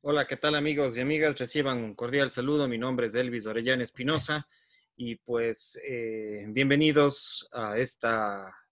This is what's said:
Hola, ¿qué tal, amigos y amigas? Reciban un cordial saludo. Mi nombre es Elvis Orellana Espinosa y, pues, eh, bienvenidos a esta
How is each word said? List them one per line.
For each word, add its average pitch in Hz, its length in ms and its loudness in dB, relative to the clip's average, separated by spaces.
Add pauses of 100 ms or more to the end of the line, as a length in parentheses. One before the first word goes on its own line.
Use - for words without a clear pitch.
Hola, 147 240 2
¿qué 139 120 -6
tal, 151 160 2
amigos 143 420 2
y 123 40 -2
amigas? 151 380 2
Reciban 135 460 0
un 107 100 -8
cordial 127 360 0
saludo. 143 360 0
Mi 120 120 -2
nombre 123 300 0
es 104 60 -6
Elvis 120 300 -2
Orellana 117 380 0
Espinosa 147 680 -2 (480)
y, 117 200 -6
pues, 117 720 -2
eh, 110 640 -6
bienvenidos 143 1040 4
a 110 240 -4
esta 107 760 -2 (220)